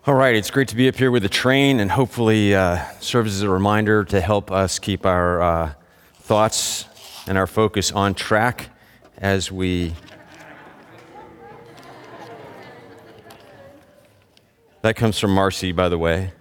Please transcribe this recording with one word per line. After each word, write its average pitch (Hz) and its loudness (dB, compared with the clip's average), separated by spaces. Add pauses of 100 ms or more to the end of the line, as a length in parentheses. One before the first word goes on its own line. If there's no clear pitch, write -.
All 139 4
right, 131 4
it's 104 -2
great 135 2
to 104 -10
be 127 4
up - -4
here 131 2
with 120 2
the 98 0
train 135 2
and 98 0
hopefully, 110 2
uh, 90 2 (160)
serves 110 -2
as 98 -4
a 104 -2
reminder 104 2
to 98 0
help 101 -2
us 95 0
keep 98 -6
our, 87 0
uh, 82 0 (420)
thoughts - -4
and 95 -2
our 95 0
focus 107 -2
on 98 0
track 113 -2 (480)
as 98 -2
we 92 -2 (4000)
That 110 0
comes 110 0
from 101 0
Marcy, 95 0
by 90 0
the 87 0
way. 82 -2